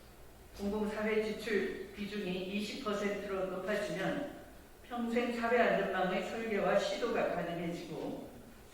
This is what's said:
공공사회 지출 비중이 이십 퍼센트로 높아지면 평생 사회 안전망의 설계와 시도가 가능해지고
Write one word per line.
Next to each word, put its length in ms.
공공사회 640
지출 720
비중이 360
이십 540
퍼센트로 600
높아지면 880
평생 440
사회 260
안전망의 680
설계와 540
시도가 560
가능해지고 920